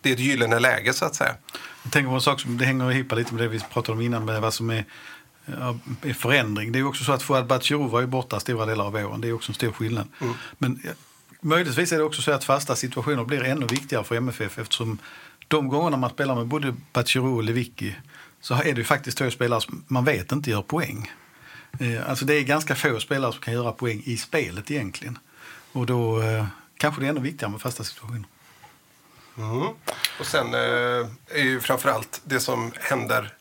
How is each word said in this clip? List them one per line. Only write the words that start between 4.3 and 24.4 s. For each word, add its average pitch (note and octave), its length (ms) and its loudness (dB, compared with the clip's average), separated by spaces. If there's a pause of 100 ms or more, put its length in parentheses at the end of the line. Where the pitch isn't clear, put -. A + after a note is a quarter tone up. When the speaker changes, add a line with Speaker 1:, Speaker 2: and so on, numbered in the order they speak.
Speaker 2:
vad A2 120 2
som A2+ 160 -2
är, A2+ 160 0 (600)
ja, B2+ 320 -4 (240)
är C3 120 -2
förändring. A#2 580 2
Det B2+ 60 2
är - 20 4
ju C3+ 80 2
också C#3 160 -4
så C#3+ 80 2
att C3+ 120 2
Fouad C3 240 2
Batshirou C3+ 400 2
var A#2 140 2
ju C3 60 0
borta B2+ 320 -2
stora A2+ 260 -2
delar G#2+ 200 0
av G2+ 60 -2
våren. G#2+ 300 -4
Det A#2 60 -2
är A#2 60 0
också A2+ 180 -6
en - 40 -6
stor A2+ 160 0
skillnad. A2 360 -2 (140)
Speaker 1:
Mm. A#2+ 120 -2 (240)
Speaker 2:
Men, B2+ 260 0
ja, E3 80 -6 (500)
möjligtvis E3+ 500 2
är E3 60 2
det D#3 60 4
också D3+ 180 0
så D3+ 100 2
att C#3 120 2
fasta C#3 320 2
situationer B2+ 480 -2
blir C3 200 -2
ännu C3 240 0
viktigare A#2+ 360 -2
för A#2 120 -2
M B2 140 0
F A2+ 120 -6
F, G2+ 160 -4
eftersom A2 400 -4 (500)
de D3+ 200 2
gångerna D3 300 2
man B2+ 120 2
spelar C3+ 260 0
med A#2 120 0
både C#3 280 -2 (180)
Batshirou B2+ 420 2
och A2+ 80 0
Lewicki A2 520 -2 (460)
så - 120 -4
är C#3+ 100 2
det C3 180 2
ju - 20 -2
faktiskt C#3+ 340 0
två B2+ 140 2
spelare A#2 300 2
som - 260 -8
man B2+ 180 2
vet G#2+ 260 2
inte C#3+ 180 0
gör G#2 120 2
poäng. A2+ 500 -4 (680)
Eh, A#2+ 300 -2
alltså C3 160 -2
det D3 80 6
är D3 100 6
ganska D3 320 2
få B2+ 240 2
spelare C3+ 320 0
som - 100 -10
kan A#2 120 -4
göra A#2+ 180 0
poäng A2+ 340 -4
i A#2 120 -2
spelet G#2 540 -2